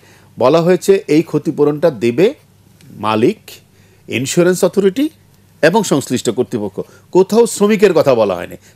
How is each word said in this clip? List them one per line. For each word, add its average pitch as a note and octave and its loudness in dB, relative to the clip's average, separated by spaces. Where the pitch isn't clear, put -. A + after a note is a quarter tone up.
বলা D3 2
হয়েছে F#3 0
এই D3+ 2
ক্ষতিপূরণটা D3 -2
দেবে B2 0
মালিক, A2 -2
ইন্স্যুরেন্স E3+ -2
অথরিটি F#3+ -2
এবং F#3 2
সংশ্লিষ্ট C3 -2
কর্তৃপক্ষ। G#2+ -6
কোথাও G#3 2
শ্রমিকের G3+ 0
কথা C#3 2
বলা G2+ 0
হয়নি। F2 -12